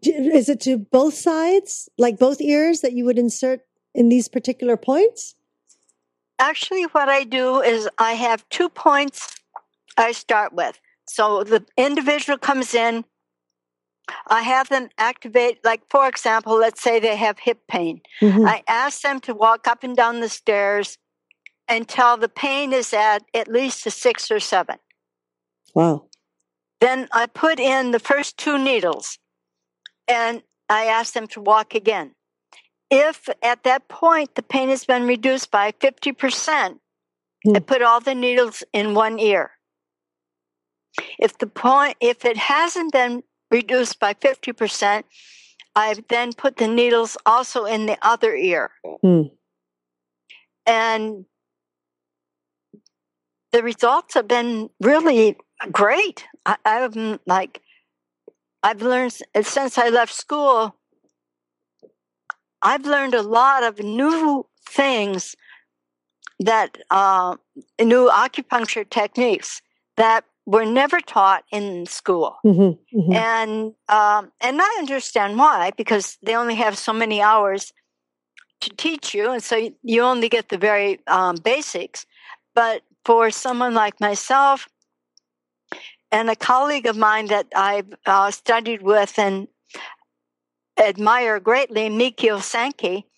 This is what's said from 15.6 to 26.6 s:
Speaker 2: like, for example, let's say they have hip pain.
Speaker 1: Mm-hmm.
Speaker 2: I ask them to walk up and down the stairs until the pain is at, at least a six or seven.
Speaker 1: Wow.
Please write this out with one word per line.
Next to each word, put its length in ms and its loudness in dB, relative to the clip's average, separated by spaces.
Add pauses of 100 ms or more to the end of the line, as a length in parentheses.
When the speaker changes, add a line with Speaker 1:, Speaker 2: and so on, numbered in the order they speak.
Speaker 2:
like, 240 0
for 180 4
example, 520 -2
let's 240 0
say 180 2
they 160 -2
have 220 -2
hip 300 -4
pain. 340 -6 (180)
Speaker 1:
Mm-hmm. 260 4
Speaker 2:
I 220 0
ask 320 -2
them 200 -4
to 140 -10
walk 320 2
up 160 -2
and 140 -6
down 240 2
the 80 -4
stairs 680 -2 (680)
until 480 2
the 120 -2
pain 440 -4
is 200 -2
at, 300 2 (100)
at 160 -4
least 380 -4
a 40 -6
six 400 -2
or 100 0
seven. 360 -4 (1000)
Speaker 1:
Wow. 320 2 (760)